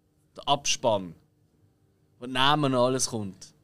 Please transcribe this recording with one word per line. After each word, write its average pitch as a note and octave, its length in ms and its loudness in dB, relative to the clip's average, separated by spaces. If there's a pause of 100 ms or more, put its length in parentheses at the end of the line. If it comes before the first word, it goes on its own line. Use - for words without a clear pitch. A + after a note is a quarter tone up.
(360)
Der - 120 -10
Abspann. G#2+ 680 0 (1040)
Wo B2 80 -16
die C3 60 -16
Namen C3+ 420 2
und B2 60 2
alles B2+ 280 2
kommt. G#2 560 -10